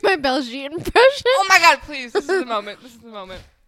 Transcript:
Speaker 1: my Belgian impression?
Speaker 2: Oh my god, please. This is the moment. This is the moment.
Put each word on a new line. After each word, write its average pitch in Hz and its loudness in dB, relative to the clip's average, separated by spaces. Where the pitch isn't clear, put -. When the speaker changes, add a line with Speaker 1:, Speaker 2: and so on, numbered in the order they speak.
Speaker 1:
my 392 2
Belgian 269 -4
impression? 494 2
Speaker 2:
Oh 494 2
my 381 4
god, 320 4
please. 262 -12
This 302 -2
is 294 0
the 247 -6
moment. 208 -8
This 247 -20
is 233 -20
the 233 -20
moment. 190 -16